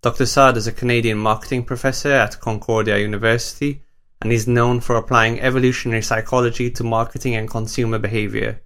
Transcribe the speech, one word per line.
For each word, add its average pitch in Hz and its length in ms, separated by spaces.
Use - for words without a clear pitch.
Doctor 123 260
Saad 131 300
is 110 120
a 107 120
Canadian 117 380
marketing 113 460
professor 135 480
at 120 260
Concordia 107 600
University, 110 840
and 107 80
he's 113 160
known 120 320
for 120 160
applying 113 460
evolutionary 127 640
psychology 120 680
to 117 140
marketing 117 500
and 110 160
consumer 113 480
behavior. 107 680